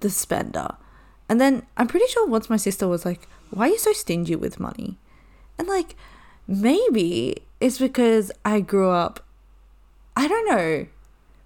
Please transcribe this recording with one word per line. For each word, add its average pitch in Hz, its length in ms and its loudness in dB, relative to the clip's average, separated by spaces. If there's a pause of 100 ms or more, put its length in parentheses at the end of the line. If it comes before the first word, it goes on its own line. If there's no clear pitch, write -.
the 208 100 0
spender. - 580 -4 (600)
And 226 100 2
then 262 260 2 (120)
I'm 240 100 2
pretty 403 200 2
sure 453 200 0
once 220 220 -2
my 220 80 2
sister 196 280 -2
was 175 200 -2
like, 175 200 -6 (240)
"Why 214 180 0
are - 20 4
you 453 80 2
so 427 160 0
stingy 170 420 -4
with - 240 -6
money?" - 380 -10 (600)
And, 330 80 -6
like, 370 300 -4 (500)
maybe 208 920 0 (220)
it's 254 180 2
because 240 520 2 (140)
I 214 160 2
grew 190 300 2
up, 175 340 -2 (880)
I 269 140 2
don't 440 180 0
know. 170 400 0 (600)